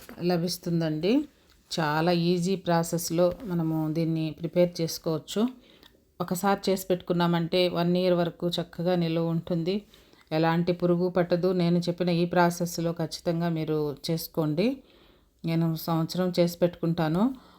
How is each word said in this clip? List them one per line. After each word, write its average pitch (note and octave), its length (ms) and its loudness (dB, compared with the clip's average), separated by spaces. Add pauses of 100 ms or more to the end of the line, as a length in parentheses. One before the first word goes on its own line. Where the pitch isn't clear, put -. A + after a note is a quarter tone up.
(240)
లభిస్తుందండి. F3 1000 0 (540)
చాలా D#3 320 2
ఈజీ F3 440 2
ప్రాసెస్‌లో E3+ 800 0 (100)
మనము D#3+ 500 -2
దీన్ని D#3+ 460 -2
ప్రిపేర్ F3 420 0
చేసుకోవచ్చు. D#3+ 640 -2 (760)
ఒకసారి G3 500 0
చేసి F#3 160 -2
పెట్టుకున్నామంటే F3 800 2
వన్ F3 300 0
ఇయర్ F3+ 160 2
వరకు E3+ 360 -2
చక్కగా F3 460 -2
నిలువ E3 320 0
ఉంటుంది. E3+ 560 -2 (480)
ఎలాంటి E3 400 2
పురుగు F3 380 2
పట్టదు. F3+ 420 2
నేను F3 260 2
చెప్పిన F3 320 -2
ఈ F3 160 2
ప్రాసెస్‌లో F3 680 0
ఖచ్చితంగా E3 580 -4
మీరు D#3 460 -2 (160)
చేసుకోండి. E3 680 -2 (680)
నేను E3 300 0
సంవత్సరం E3 640 -2
చేసి E3+ 180 2
పెట్టుకుంటాను. F3 800 0 (240)